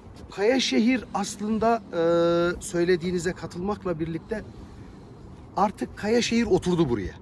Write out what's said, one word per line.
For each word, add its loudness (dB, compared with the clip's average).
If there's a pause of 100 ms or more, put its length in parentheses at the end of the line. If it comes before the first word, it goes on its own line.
(300)
Kayaşehir 2 (100)
aslında, 0 (100)
e, -2 (600)
söylediğinize 0
katılmakla -6
birlikte -6 (1120)
artık 0
Kayaşehir 2
oturdu 4
buraya. -2